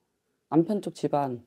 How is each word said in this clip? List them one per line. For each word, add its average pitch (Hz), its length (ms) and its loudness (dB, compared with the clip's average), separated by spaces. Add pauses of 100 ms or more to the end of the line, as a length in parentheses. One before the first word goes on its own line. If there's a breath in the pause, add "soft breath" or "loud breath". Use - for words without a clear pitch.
(500)
남편 170 320 2
쪽 165 120 -8
집안 139 540 -2